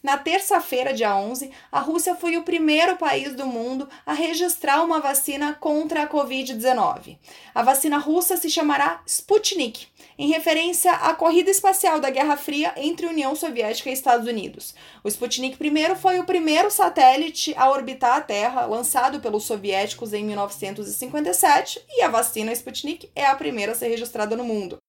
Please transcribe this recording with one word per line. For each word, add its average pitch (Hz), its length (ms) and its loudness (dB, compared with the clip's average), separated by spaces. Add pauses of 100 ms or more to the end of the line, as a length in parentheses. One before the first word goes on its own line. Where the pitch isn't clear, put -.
Na 277 160 2
terça-feira, 311 760 0
dia 214 220 0
onze, 262 340 -4 (220)
a 269 80 0
Rússia 320 340 -2
foi 339 220 -2
o 339 80 -4
primeiro 330 520 2
país 277 380 -2
do 269 120 -8
mundo 254 420 -6 (180)
a 294 60 -4
registrar 330 720 0
uma 330 160 0
vacina 294 580 -2
contra 311 440 -2
a 302 40 -2
covid 262 480 -4
dezenove. 226 640 0 (340)
A - 120 0
vacina 269 340 4
russa 339 380 0
se 330 120 -4
chamará 302 560 0
Sputnik, 381 840 0 (280)
em 285 120 -2
referência 330 640 2
à - 220 2
corrida 339 360 4
espacial 381 480 4
da 277 120 0
Guerra 285 260 2
Fria 294 400 -2
entre 330 320 -4
União 302 260 -2
Soviética 240 560 -4
e - 20 -2
Estados 240 360 2
Unidos. - 440 -8 (300)
O 208 60 -4
Sputnik 247 480 -4
primeiro 311 400 0
foi 370 240 2
o 349 40 -4
primeiro 349 460 2
satélite 311 840 4
a 262 120 6
orbitar 262 500 2
a - 20 0
Terra, 233 460 -2
lançado 247 520 0
pelos 214 260 -2
soviéticos 202 680 -4
em 208 120 -4
mil 214 120 -4
novecentos 202 520 -8
e - 60 -8
cinquenta 302 360 -4
e 370 40 0
sete, - 540 2
e 523 140 0
a 320 60 4
vacina 226 440 0
Sputnik 262 640 -8
é 285 100 0
a 269 80 6
primeira 247 380 -4
a - 20 -4
ser 233 140 -4
registrada 226 480 -4
no 247 80 -6
mundo. 208 340 -6 (100)